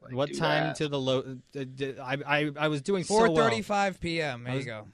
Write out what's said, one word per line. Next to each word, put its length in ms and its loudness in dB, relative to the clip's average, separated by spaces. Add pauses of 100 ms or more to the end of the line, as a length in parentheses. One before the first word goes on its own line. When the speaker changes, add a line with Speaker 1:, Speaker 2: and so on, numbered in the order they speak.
Speaker 1:
like, 100 -14
Speaker 2:
What 180 -2
Speaker 1:
do 40 -8
Speaker 2:
time 340 2
Speaker 1:
that. 80 -4
Speaker 2:
to 120 -2
the 100 -2
lo-, 380 0 (200)
uh, 80 -6 (120)
d-, 260 -4
I, 140 -4 (100)
I, 300 2
I 120 2
was 140 -2
doing 220 0
so 100 0
well. 120 8
Speaker 3:
Four 100 4
thirty-five 640 2
P 200 -2
M. 220 -4
There 100 -4
Speaker 2:
I 40 0
was, 100 -4
Speaker 3:
you 60 -8
go. 220 -12